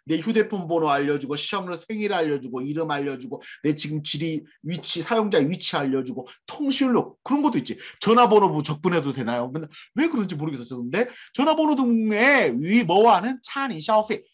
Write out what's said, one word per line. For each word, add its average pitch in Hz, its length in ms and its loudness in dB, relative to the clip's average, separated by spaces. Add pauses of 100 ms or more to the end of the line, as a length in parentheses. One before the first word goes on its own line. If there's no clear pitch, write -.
내 160 140 -2
휴대폰 202 480 0
번호 160 240 2
알려주고, 143 460 0
시험으로 180 400 -6
생일 208 360 -6
알려주고, 135 500 -2
이름 147 280 -4
알려주고, 143 500 -6 (220)
내 151 140 0
지금 151 260 -6
지리, 156 400 -4 (220)
위치, 170 360 -4
사용자 208 380 0
위치 165 380 0
알려주고, 131 500 -4 (200)
통신록, 269 760 0
그런 285 200 0
것도 285 160 0
있지. 113 200 -6 (220)
전화번호 214 480 6
뭐 151 160 -2
접근해도 151 480 0
되나요? 120 400 -4
근데 156 160 -10 (260)
왜 311 140 2
그런지 214 260 -2
모르겠어, 131 440 -6
근데. 139 280 -2 (280)
전화번호 311 420 2
등의 226 840 2
위, 202 220 2
뭐와는 208 640 4
餐饮消费, 214 880 -2